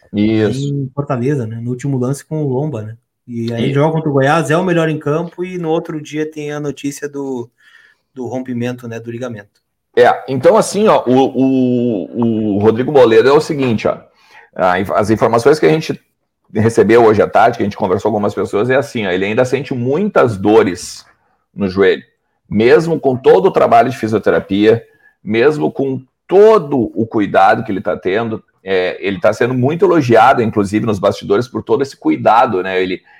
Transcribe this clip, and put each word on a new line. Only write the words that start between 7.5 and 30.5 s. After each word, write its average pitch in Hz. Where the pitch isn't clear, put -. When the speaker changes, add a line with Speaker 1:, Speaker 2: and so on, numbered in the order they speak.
Speaker 2:
do 127
rompimento, 123
né, 113
do 117
ligamento. 113
Speaker 1:
É, 120
então 139
assim, 208
ó, 143
o, 120
o, 123
o 104
Rodrigo 113
Moledo 113
é 139
o 156
seguinte, 131
ó, -
a 90
inf-, 98
as 101
informações 120
que 160
a -
gente 160
recebeu 113
hoje 107
à 82
tarde, 110
que 110
a -
gente 104
conversou 104
com 107
algumas 104
pessoas, 104
é 131
assim, 127
ó, 90
ele 92
ainda 113
sente 135
muitas 135
dores 104
no 101
joelho, 92
mesmo 151
com 131
todo 175
o 180
trabalho 117
de 123
fisioterapia, 104
mesmo 147
com 135
todo 170
o 110
cuidado 107
que 113
ele 95
tá -
tendo, 110
é, 90
ele 92
tá 104
sendo 123
muito 143
elogiado, 123
inclusive, 107